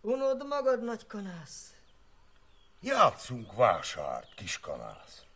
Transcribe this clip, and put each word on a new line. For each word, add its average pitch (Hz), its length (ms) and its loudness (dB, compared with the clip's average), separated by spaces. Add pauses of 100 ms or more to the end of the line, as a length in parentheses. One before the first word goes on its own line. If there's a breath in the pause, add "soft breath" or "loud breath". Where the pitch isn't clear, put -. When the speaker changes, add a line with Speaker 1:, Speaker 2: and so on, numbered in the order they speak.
Speaker 1:
Unod 269 460 0
magad, 262 360 2
nagykanász? 196 880 -10 (1080)
Speaker 2:
Játszunk 147 720 2
vásárt, 78 800 2
kiskanász. - 880 -10 (120)